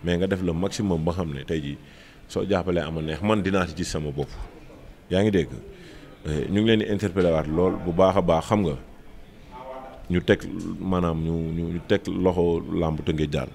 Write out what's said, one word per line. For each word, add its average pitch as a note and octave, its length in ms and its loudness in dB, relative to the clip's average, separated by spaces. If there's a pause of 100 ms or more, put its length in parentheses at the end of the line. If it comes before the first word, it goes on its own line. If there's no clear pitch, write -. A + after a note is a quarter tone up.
mais F2 120 2
nga F#2 100 2
def F#2+ 160 0
le F2 100 2
maximum F2+ 520 0
ba E2+ 80 2
xam E2+ 220 -4
ne C#2 100 -8
tey D#2+ 160 -2
ji C#2+ 160 -6 (520)
soo G2 200 -2
jàppalee F2+ 340 2
ama D#2+ 200 -4
neex D#2 180 -4
man G#2+ 220 2
dinaa F#2+ 240 2
ci D#2+ 100 -8
gis E2+ 140 -4
sama D2+ 200 -4
bopp C#2 180 -4 (840)
yaa F#2 120 2
ngi G#2+ 80 4
dégg. F2+ 200 2 (760)
Eh, D2+ 240 -2
ñu G2+ 100 2
ngi A2 80 4
leen A2+ 120 6
di G#2 120 0
interpeller F#2 400 2
waat D#2 140 2
lool F2 280 2 (100)
bu F2 80 -2
baax F#2+ 240 6
a G2 60 4
baax E2 240 2
xam G#2+ 160 2
nga D2+ 140 0 (1300)
ñu F2+ 120 2
teg - 180 4 (400)
maanaam F2 440 2
ñu, E2 80 0 (240)
ñu, E2+ 80 -2 (100)
ñu F2 140 -4
teg G2 180 4
loxo F2+ 560 2 (180)
làmb D#2+ 240 0
Tëngéej D2+ 260 0
daal C#2+ 240 -2